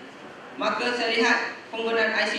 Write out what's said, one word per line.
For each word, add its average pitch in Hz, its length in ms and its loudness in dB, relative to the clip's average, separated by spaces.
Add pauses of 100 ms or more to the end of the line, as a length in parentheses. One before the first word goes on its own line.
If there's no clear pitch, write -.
(600)
maka 233 320 2
saya 233 240 0
lihat 233 400 2 (160)
penggunaan 226 400 2
I 214 160 2
C - 100 -2